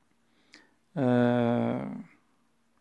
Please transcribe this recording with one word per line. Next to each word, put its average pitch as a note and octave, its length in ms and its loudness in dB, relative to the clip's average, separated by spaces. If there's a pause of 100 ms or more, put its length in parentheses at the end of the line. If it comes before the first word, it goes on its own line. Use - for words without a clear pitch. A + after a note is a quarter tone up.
(960)
آه، A#2+ 1000 0 (840)